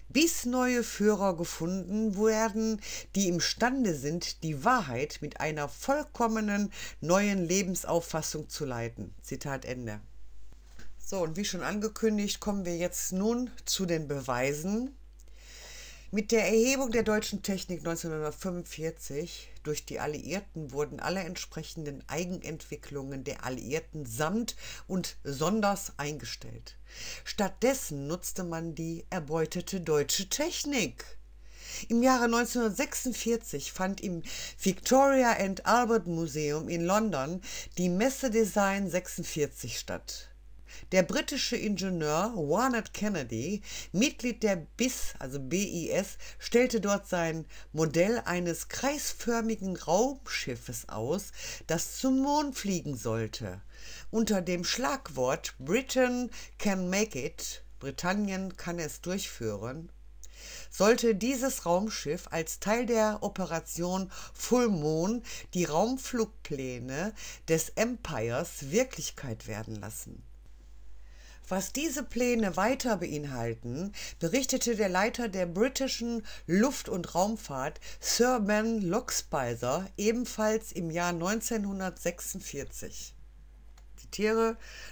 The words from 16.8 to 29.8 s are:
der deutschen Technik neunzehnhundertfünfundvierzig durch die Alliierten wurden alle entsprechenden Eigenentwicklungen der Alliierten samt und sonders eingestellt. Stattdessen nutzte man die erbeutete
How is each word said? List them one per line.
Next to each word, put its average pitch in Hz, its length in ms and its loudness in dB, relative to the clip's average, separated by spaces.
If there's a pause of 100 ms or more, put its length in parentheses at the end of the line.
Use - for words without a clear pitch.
der 226 100 4
deutschen 208 400 0
Technik 180 400 -4
neunzehnhundertfünfundvierzig 165 1700 -6 (140)
durch 151 200 -4
die 123 140 -8
Alliierten 151 720 -6
wurden 147 300 -4
alle 175 180 -2
entsprechenden 160 880 -8
Eigenentwicklungen 143 1160 -6
der - 180 -6
Alliierten 135 640 -4
samt 156 480 0 (320)
und 180 380 -2
sonders 196 720 2
eingestellt. 127 800 -6 (480)
Stattdessen 180 840 0
nutzte 175 380 -4
man 165 320 -4
die 165 340 -6
erbeutete 165 720 -2